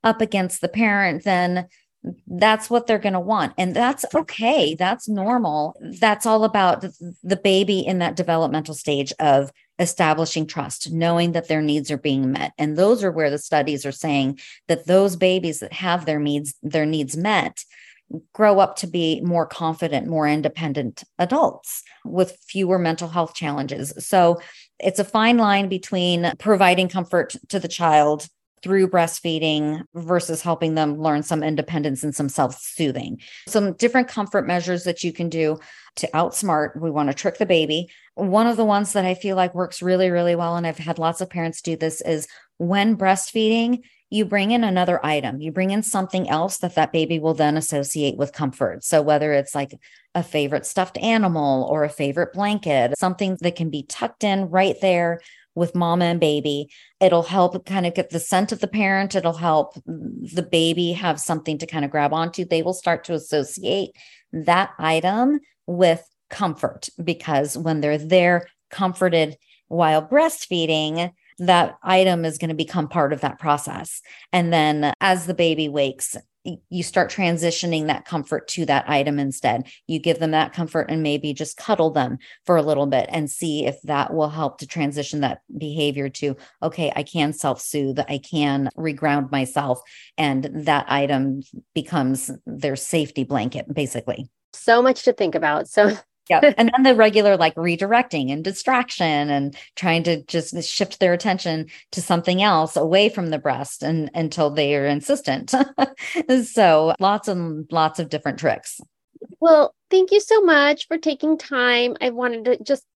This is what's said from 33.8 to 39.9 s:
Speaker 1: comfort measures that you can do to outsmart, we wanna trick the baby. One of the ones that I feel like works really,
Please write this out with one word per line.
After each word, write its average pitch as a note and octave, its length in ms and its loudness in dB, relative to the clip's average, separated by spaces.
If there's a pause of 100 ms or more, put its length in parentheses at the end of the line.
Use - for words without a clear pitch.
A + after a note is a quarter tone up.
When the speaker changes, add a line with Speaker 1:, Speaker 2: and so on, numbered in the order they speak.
Speaker 1:
comfort G3+ 380 -4
measures F3 380 -2
that F3 200 -4
you E3+ 80 -4
can E3+ 160 -6
do D#3+ 300 -2 (380)
to - 160 -6
outsmart, D#3+ 680 -2
we E3 100 -4
wanna C#3+ 240 -2
trick - 240 -4
the G#3+ 80 0
baby. E3 420 0 (260)
One F#3+ 340 2
of A#3 80 0
the A3+ 80 2
ones G#3 300 0
that G3 100 2
I F#3 100 0
feel F#3+ 220 -4
like F3+ 180 0
works F3+ 280 -6
really, F#3 280 2